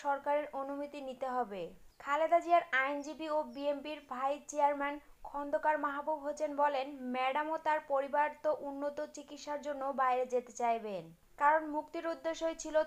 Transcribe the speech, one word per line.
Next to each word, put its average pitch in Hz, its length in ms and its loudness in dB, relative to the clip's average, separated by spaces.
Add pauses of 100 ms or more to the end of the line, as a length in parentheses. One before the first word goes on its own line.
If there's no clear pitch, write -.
সরকারের 285 500 0
অনুমতি 285 480 -6
নিতে 262 260 -6
হবে। 233 340 -2 (380)
খালেদা 311 400 4
জিয়ার 339 240 6 (180)
আইনজীবী 285 480 -4
ও 302 80 0 (160)
বিএনপির 285 460 -4 (100)
ভাইস 277 380 -2
চেয়ারম্যান 285 480 2 (280)
খন্দকার 302 560 0
মাহবুব 285 440 -2
হোসেন 294 320 -4
বলেন, 285 320 2 (240)
ম্যাডাম 269 380 2
ও 320 80 0
তার 311 300 2
পরিবার 277 400 2 (140)
তো 302 80 2 (120)
উন্নত 285 360 -6 (160)
চিকিৎসার 294 480 -8
জন্য 277 220 -4 (120)
বাইরে 254 300 4
যেতে 247 280 -2
চাইবেন, 220 500 -2 (340)
কারণ 302 320 6
মুক্তির 302 380 -4
উদ্দেশ্যই 330 520 -2
ছিল 311 160 -4 (120)